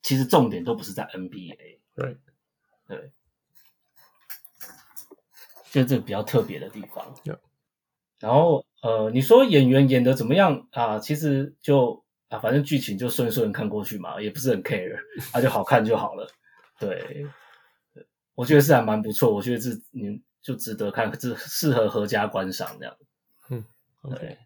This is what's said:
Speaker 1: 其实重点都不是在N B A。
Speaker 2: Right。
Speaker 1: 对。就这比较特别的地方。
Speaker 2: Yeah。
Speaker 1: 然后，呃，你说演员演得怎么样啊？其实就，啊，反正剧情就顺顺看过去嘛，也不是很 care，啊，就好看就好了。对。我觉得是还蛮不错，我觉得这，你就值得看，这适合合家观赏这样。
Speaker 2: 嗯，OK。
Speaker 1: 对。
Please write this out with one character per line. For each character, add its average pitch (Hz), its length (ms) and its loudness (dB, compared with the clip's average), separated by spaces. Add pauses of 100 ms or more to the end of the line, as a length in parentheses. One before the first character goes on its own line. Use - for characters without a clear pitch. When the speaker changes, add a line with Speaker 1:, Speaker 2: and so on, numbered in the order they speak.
Speaker 1:
其 135 140 0
实 135 80 2
重 127 240 4
点 90 160 -6
都 117 100 -2
不 107 80 -10
是 95 120 -14
在 117 180 -8
N 92 160 -12
B 90 220 -16
A。 - 300 -20 (220)
Speaker 2:
Right。 127 140 -8 (720)
Speaker 1:
对。 - 220 -14 (2500)
就 131 140 4
这 127 140 0
比 - 120 -8
较 101 120 -4
特 117 180 2
别 - 180 -6
的 98 120 -14
地 104 100 -16 (140)
方。 - 200 -16 (100)
Speaker 2:
Yeah。 151 120 -10 (840)
Speaker 1:
然 110 140 -2
后， 151 320 4 (160)
呃， 110 300 0
你 123 100 0
说 240 240 8
演 147 240 6
员 135 180 6
演 127 160 4
得 127 120 4
怎 120 120 -4
么 131 80 2
样 180 360 2
啊？ 113 280 -2
其 151 160 -4
实 147 460 -2
就， 131 420 2 (280)
啊， 110 80 -10
反 117 160 0
正 143 100 2
剧 143 140 -2
情 104 180 -6
就 120 140 -4
顺 120 200 -2
顺 107 220 0
看 107 160 -4
过 101 160 -6
去 104 140 -10
嘛， 90 200 -10
也 107 120 -6
不 123 80 -14
是 131 120 -2
很 98 120 0
care， 92 340 -6 (360)
啊， 123 100 0
就 127 80 4
好 104 120 -2
看 110 220 2
就 110 100 2
好 104 200 -4
了。 95 120 -12 (540)
对。 113 460 -8 (1080)
我 123 100 -6
觉 139 100 4
得 143 60 12
是 143 140 6
还 120 80 6
蛮 107 180 0
不 107 120 -4
错， 113 220 4
我 101 60 -2
觉 120 120 -4
得 117 60 -2
这， 120 120 -6 (220)
你 110 280 -10 (220)
就 131 120 -8
值 110 200 -10
得 104 160 -4
看， 113 280 -2
这 120 180 -6
适 - 360 -2
合 113 160 4
合 104 180 -2
家 104 200 -2
观 95 260 -4
赏 - 160 -8 (100)
这 - 60 -16
样。 58 100 -14 (560)
Speaker 2:
嗯， 117 140 -8 (380)
OK。 135 160 -12
Speaker 1:
对。 156 280 -14